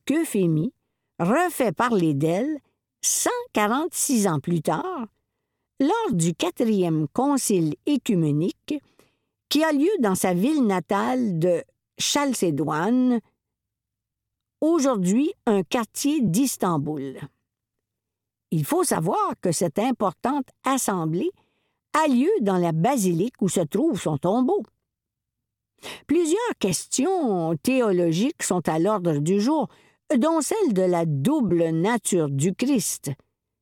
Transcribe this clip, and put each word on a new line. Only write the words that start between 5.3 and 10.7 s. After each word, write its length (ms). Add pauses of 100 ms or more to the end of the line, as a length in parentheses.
lors 320
du 220
quatrième 760
concile 680 (100)
écuménique, 920 (720)
qui 160
a 80
lieu 280
dans 160
sa 180
ville 320
natale 760